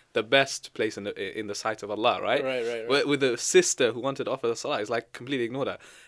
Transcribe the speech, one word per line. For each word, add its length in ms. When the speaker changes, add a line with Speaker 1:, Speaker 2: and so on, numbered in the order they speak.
Speaker 1:
the 120
best 500
place 240
in 60
the, 340
in 80
the 80
sight 300
of 80
Allah, 280
right? 220
Speaker 2:
Right, 240
right, 140
right. 80
Speaker 1:
Where, 180
with 140
the 180
sister 540
who 80
wanted 240
to 80
offer 160
the 80
salah, 240
is 100
like, 220
completely 320
ignored 240
her. 100